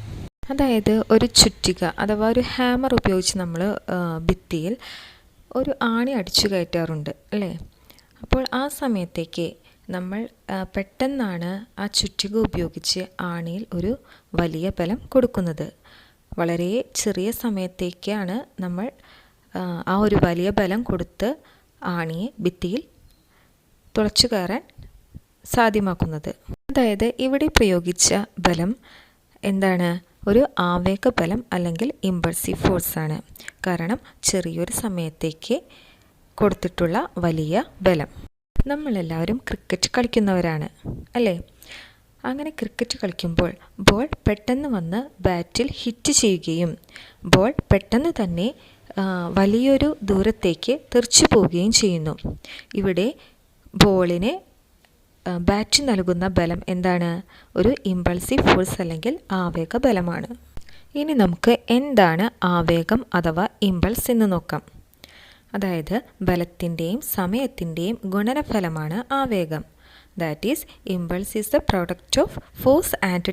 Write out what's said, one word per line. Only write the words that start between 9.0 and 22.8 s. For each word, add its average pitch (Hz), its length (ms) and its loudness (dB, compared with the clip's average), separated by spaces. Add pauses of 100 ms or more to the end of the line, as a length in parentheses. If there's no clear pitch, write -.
നമ്മൾ, 185 380 -6 (220)
ആ, 190 120 -6 (120)
പെട്ടെന്നാണ് 196 1040 -4
ആ 202 60 -4
ചുറ്റിക - 500 -4
ഉപയോഗിച്ച് 180 680 -2 (180)
ആണിയിൽ 170 540 -6
ഒരു 185 220 -2 (380)
വലിയ 165 440 -2
ബലം 180 200 -2 (140)
കൊടുക്കുന്നത്. 180 600 0 (680)
വളരെ 175 460 0 (100)
ചെറിയ 196 360 -2
സമയത്തേക്കാണ് 196 1300 -6
നമ്മൾ, 180 280 -6 (640)
ആ, 180 340 -6
ആ 185 80 2
ഒരു 208 300 4
വലിയ 175 240 0
ബലം 202 320 0
കൊടുത്ത് 196 540 -4 (460)
ആണിയെ 170 460 -4 (120)
ഭിത്തിയിൽ 180 420 -2 (1120)